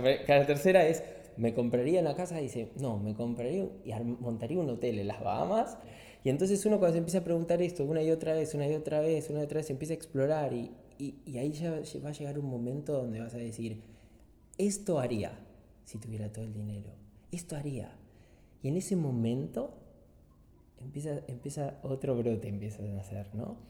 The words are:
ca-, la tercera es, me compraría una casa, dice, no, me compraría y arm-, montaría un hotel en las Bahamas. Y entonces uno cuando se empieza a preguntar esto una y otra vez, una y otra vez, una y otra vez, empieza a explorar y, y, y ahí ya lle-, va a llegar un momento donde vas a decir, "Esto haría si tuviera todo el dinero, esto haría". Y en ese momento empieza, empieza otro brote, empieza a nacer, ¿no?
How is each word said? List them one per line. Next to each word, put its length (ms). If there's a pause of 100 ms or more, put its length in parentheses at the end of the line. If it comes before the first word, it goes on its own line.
(240)
ca-, 140
la 80
tercera 400
es, 160 (340)
me 180
compraría 460
una 140
casa, 240
dice, 380
no, 220
me 160
compraría 520 (180)
y 60
arm-, 300
montaría 400
un 100
hotel 300
en 80
las 160
Bahamas. 520 (460)
Y 80
entonces 360
uno 120
cuando 140
se 60
empieza 200
a 60
preguntar 360
esto 220
una 180
y 120
otra 200
vez, 220
una 140
y 60
otra 260
vez, 300
una 100
y 20
otra 140
vez, 140
empieza 220
a 40
explorar 560
y, 180 (280)
y, 180 (100)
y 120
ahí 120
ya 300
lle-, 240
va 60
a 20
llegar 260
un 80
momento 460
donde 260
vas 160
a 40
decir, 440 (760)
"Esto 440
haría 320 (500)
si 160
tuviera 340
todo 120
el 80
dinero, 380 (420)
esto 240
haría". 340 (720)
Y 60
en 80
ese 180
momento 840 (1040)
empieza, 420
empieza 560
otro 320
brote, 320
empieza 360
a 40
nacer, 480
¿no? 220 (140)